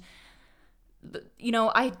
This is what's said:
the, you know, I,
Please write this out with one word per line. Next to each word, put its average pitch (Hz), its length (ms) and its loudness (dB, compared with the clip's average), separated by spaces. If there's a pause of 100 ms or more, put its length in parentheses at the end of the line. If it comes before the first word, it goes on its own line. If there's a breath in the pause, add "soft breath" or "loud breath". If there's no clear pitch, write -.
(1000 loud breath)
the, - 240 -14 (120)
you 240 140 -4
know, 226 240 2
I, 254 240 2